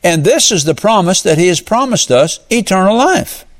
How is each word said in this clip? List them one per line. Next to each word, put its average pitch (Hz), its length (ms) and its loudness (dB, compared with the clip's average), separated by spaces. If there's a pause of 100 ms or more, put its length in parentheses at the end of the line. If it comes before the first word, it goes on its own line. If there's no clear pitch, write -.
And 165 200 0
this 262 280 2
is 151 140 -2
the 160 100 0
promise 190 460 0
that 160 180 0
he 180 80 2
has 175 140 0
promised 240 500 -2
us, 139 280 0 (120)
eternal 202 440 0
life. 277 480 -2 (160)